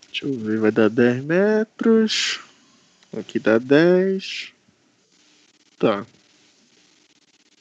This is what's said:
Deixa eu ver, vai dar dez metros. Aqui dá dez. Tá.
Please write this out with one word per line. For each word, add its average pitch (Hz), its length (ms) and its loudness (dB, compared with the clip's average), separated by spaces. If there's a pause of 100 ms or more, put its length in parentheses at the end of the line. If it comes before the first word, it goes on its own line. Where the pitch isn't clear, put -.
Deixa - 180 -10
eu 139 120 -4
ver, 110 200 -4
vai 110 140 2
dar 110 160 4
dez 123 340 2
metros. 214 1160 0 (760)
Aqui 107 220 -8
dá 110 200 0
dez. 175 960 0 (1300)
Tá. 107 280 -2 (1500)